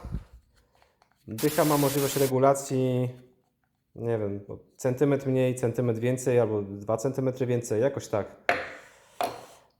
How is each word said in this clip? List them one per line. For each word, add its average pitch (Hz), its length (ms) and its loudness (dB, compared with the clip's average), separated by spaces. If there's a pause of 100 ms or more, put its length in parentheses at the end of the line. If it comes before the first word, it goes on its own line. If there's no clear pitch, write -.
(1300)
Dycha 147 360 0
ma 151 140 4
możliwość 139 380 2
regulacji, 131 960 2 (840)
nie 117 220 -2
wiem, 101 300 -4
o 104 100 -14 (180)
centymetr 139 500 0
mniej, 131 280 2
centymetr 120 460 0
więcej 123 400 2
albo 107 220 0
dwa 101 340 -4
centymetry 131 500 -2
więcej, 117 340 0
jakoś 127 280 0
tak. - 440 -4 (1300)